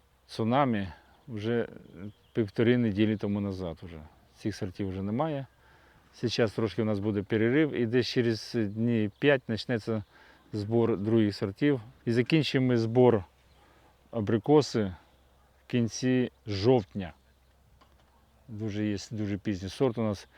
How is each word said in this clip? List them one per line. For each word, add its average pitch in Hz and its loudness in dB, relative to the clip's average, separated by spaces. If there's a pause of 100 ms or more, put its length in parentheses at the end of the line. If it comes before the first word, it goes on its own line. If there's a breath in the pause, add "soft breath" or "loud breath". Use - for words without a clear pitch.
(280)
Цунамі. 117 0 (400 loud breath)
Вже 113 -4 (640)
півтори 120 2
неділі 107 2
тому 101 -2
назад 92 -6
уже. 85 -16 (380)
Цих 104 -6
сортів 95 -6
вже 92 -6
немає. 135 -4 (760 soft breath)
Зараз 117 0
трошки 113 -2
у 110 0
нас 107 0
буде 101 -2
перерив, 123 2
і 120 -2
десь 117 0
через 117 -2
дні 110 0 (100)
п'ять 143 2
почнеться 113 -4 (500 soft breath)
збор 110 0
других 104 2
сортів. 127 0 (240)
І 120 0
закінчимо 131 2
ми 123 2
збор 113 6 (880 soft breath)
абрикоси 113 2 (720 soft breath)
в - -20
кінці 123 0 (160)
жовтня. 101 0 (1300)
Дуже 107 -6
є, 104 -2 (140)
дуже 104 -4
пізній 98 -4
сорт 127 0
у 117 -2
нас 107 -4 (100)